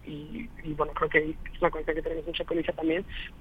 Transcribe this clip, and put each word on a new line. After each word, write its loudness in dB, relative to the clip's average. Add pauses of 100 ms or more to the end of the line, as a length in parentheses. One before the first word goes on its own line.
y, -8 (160)
y -2
bueno, 2
creo 2
que 6 (100)
es -6
una 6
cosa 0
que 0
tenemos -2
mucha -2
codicia 2
también, 2 (360)